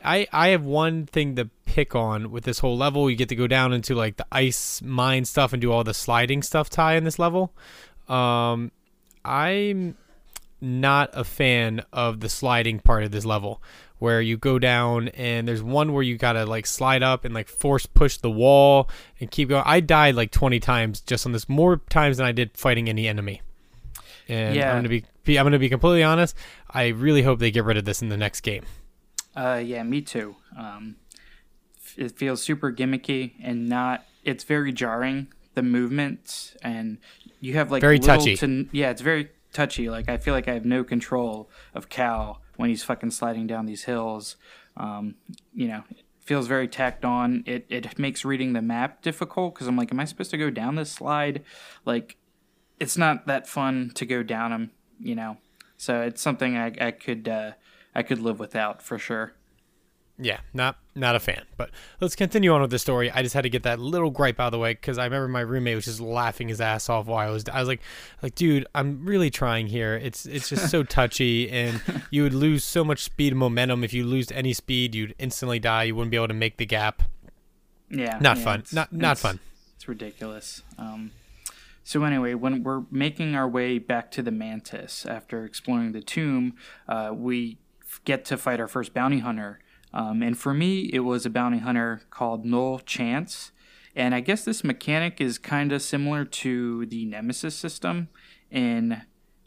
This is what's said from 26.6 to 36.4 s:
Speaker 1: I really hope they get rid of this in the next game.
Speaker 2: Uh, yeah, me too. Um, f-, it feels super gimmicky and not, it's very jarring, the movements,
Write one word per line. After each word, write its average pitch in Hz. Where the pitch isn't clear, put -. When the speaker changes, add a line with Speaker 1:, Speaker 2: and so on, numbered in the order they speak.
Speaker 1:
I 123
really 135
hope 127
they 117
get 113
rid 110
of 104
this 104
in 117
the 104
next 104
game. 101
Speaker 2:
Uh, 127
yeah, 117
me 131
too. 107
Um, 107
f-, -
it 123
feels 131
super 147
gimmicky 127
and 120
not, 123
it's 127
very 147
jarring, 127
the 131
movements, 123